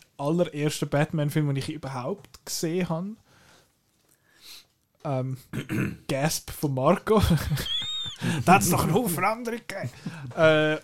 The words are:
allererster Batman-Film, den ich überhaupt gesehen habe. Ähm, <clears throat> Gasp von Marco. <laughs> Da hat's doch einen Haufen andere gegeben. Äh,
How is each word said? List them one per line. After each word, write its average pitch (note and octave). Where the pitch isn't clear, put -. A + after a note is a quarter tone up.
allererster D3+
Batman-Film, D3
den C#3
ich C3+
überhaupt C3+
gesehen F3
habe. F3
Ähm, C3
<clears throat> -
Gasp C#3+
von C#3
Marco. F3
<laughs> -
Da F#3
hat's G3
doch -
einen D#3
Haufen F3+
andere A3+
gegeben. F#3+
Äh, D#3